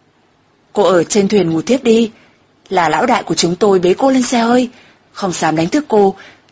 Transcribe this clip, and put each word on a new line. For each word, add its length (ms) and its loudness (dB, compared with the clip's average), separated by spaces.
"Cô 100 0
ở 200 2
trên 240 0
thuyền 220 0
ngủ 120 -2
tiếp 220 -2
đi. 280 2
Là 200 0
lão 160 0
đại 180 -2
của 120 -4
chúng 200 -2
tôi 240 2
bế 140 2
cô 180 0
lên 120 0
xe 160 -2
hơi, 300 0
không 200 -6
dám 240 -2
đánh 140 -2
thức 180 -2
cô, 280 2